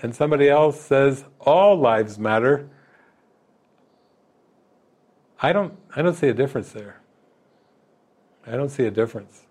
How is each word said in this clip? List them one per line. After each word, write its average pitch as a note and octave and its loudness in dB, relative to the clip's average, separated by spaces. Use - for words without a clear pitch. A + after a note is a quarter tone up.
and A#2 -8
somebody D3+ 0
else D3 2
says C3+ 0
all F#3+ 4
lives A2 0
matter. A#2 0
I D3 0
don't, F#3+ -4
I C#3 -6
don't E3+ 0
see D#3 0
a A2+ 0
difference C3 -6
there. G#2 -20
I A2+ -16
don't C3+ -6
see C3+ -2
a G#2+ -2
difference. A2 -6